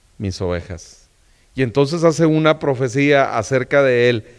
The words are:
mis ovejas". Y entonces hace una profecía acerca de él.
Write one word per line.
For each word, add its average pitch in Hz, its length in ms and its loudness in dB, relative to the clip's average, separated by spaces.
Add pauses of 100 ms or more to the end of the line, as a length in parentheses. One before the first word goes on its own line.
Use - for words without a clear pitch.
(180)
mis 95 240 -8
ovejas". 87 640 -10 (480)
Y 131 80 -2
entonces 139 400 -2
hace 165 220 2
una 156 340 2
profecía 139 800 0
acerca 127 440 0
de 123 280 2
él. 117 160 -2 (140)